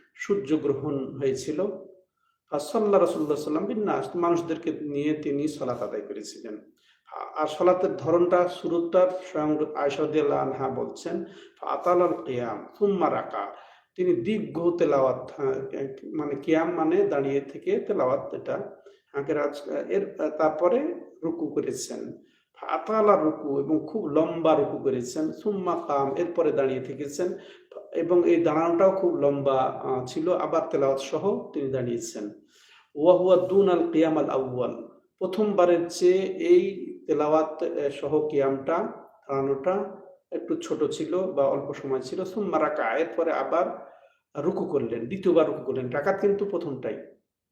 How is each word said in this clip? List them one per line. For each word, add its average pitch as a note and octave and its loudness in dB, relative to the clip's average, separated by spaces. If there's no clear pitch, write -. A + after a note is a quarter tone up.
সূর্যগ্রহণ C#3 -2
হয়েছিল। C#3+ -2
ফাসাল্লা G3+ 2
রাসূলুল্লাহ F3 6
সাল্লাল্লাহু D#3+ -2
আলাইহি D3+ 0
ওয়াসাল্লাম D3+ -2
বিন A3 -2
নাস, C#3 -2
মানুষদেরকে E3+ 0
নিয়ে D3 -2
তিনি D3 -2
সালাত B2 -4
আদায় G#2 -6
করেছিলেন। G#2 -12
আর D3+ 0
সালাতের - 4
ধরনটা, F3 4
শুরুটা E3+ 2
স্বয়ং D3+ -2
আয়েশা C#3+ 0
রাদিয়াল্লাহু C#3+ 2
আনহা C3+ -4
বলছেন, - -6
"ফাতালাল F3 2
কিয়াম A#2 -6
সুম্মা F#3+ 2
রাকা", G3 -6
তিনি F3+ 2
দীর্ঘ E3+ -2
তেলাওয়াত, C3+ 0
আহ, C3+ 0
মানে D3 -6
কিয়াম D#3+ 0
মানে E3+ 2
দাঁড়িয়ে C#3 0
থেকে - -4
তেলাওয়াত, C#3 -2
এটা - -8
আগের D3 -2
আজ-, C#3+ -4
এর D#3+ -2
তারপরে G3+ 2
রুকু E3 -4
করেছেন। C3 -6
আতালা G#3 2
রুকু D3+ 0
এবং D#3 -2
খুব G3+ -4
লম্বা D#3+ 2
রুকু C#3 0
করেছেন, B2 -2
সুম্মা F3+ -4
কাম, C#3 0
এরপরে E3 0
দাঁড়িয়ে C3 0
থেকেছেন C#3+ -6
এবং E3+ 4
এই E3+ 6
দাঁড়ানোটাও E3+ 6
খুব F3 2
লম্বা, C#3 2
আহ, C3 -2
ছিল, E3 -2
আবার D#3+ 0
তেলাওয়াত C#3 2
সহ G3+ -2
তিনি C#3 -2
দাঁড়িয়েছেন। A#2 -4
ওয়া D#3+ 6
হুয়া F3+ 6
দুনাল F3+ 4
কিয়াম D#3 4
আল C#3 0
আউয়াল, B2 -4
প্রথমবারের F#3 2
চেয়ে F#3 4
এই F3 6
তেলাওয়াত, D3+ 2
আহ, C#3+ -2
সহ D3 0
কিয়ামটা, C#3 0
দাঁড়ানোটা F3 -2
একটু - -4
ছোট - -2
ছিল E3 -2
বা C#3 0
অল্প C#3 -2
সময় C3+ -4
ছিল। - -6
সুম্মা F3+ -2
রাকা, C#3 0
এরপরে E3 0
আবার - 0
রুকু F#3+ -2
করলেন, A#2+ -2
দ্বিতীয়বার F3 4
রুকু - -4
করলেন, B2 -4
রাকাত F#3+ -2
কিন্তু G3+ 2
প্রথমটাই। D3+ -6